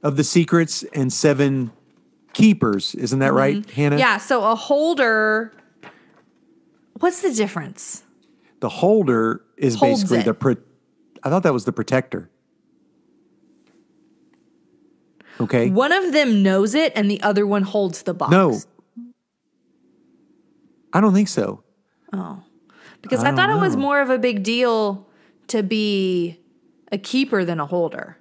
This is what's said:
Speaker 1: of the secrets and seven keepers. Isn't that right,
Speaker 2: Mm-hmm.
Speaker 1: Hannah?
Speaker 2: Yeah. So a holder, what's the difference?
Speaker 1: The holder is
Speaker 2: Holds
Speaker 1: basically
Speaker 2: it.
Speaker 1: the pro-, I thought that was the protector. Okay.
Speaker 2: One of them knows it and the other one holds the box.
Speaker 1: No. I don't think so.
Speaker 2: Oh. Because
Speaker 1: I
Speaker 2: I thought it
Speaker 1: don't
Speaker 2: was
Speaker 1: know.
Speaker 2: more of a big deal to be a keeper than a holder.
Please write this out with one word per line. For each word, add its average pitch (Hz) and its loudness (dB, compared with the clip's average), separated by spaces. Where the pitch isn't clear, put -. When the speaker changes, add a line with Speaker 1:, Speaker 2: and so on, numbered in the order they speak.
Speaker 1:
of 143 0
the 151 0
secrets 165 0
and 131 -2
seven 135 0
keepers. 135 2
Isn't 127 -4
that 135 2
right, 135 2
Speaker 2:
Mm-hmm. 214 -10
Speaker 1:
Hannah? 143 0
Speaker 2:
Yeah. 233 2
So 226 -2
a 220 2
holder, 226 0
what's 349 0
the 339 -2
difference? 190 -6
Speaker 1:
The 120 -2
holder 135 2
is 127 0
Speaker 2:
Holds - 2
Speaker 1:
basically 123 0
Speaker 2:
it. - -2
Speaker 1:
the 113 0
pro-, 127 0
I 135 -6
thought 180 0
that 165 2
was 117 -2
the 123 -2
protector. 113 -4
Okay. 120 0
Speaker 2:
One 254 2
of 370 0
them 247 2
knows 196 2
it 311 2
and 202 0
the 208 -4
other 208 0
one 202 0
holds 190 -4
the 175 -6
box. 143 -4
Speaker 1:
No. 165 4
I 175 4
don't 208 4
think 196 4
so. 101 -4
Speaker 2:
Oh. 180 -10
Because 240 -4
Speaker 1:
I 277 2
Speaker 2:
I 240 -2
thought 370 2
it 427 0
Speaker 1:
don't 403 0
Speaker 2:
was 381 0
Speaker 1:
know. 262 -2
Speaker 2:
more 285 0
of 262 0
a 254 2
big 220 0
deal 220 0
to 214 -2
be 190 -2
a 208 -6
keeper 240 -2
than 170 -4
a 147 -4
holder. 175 -6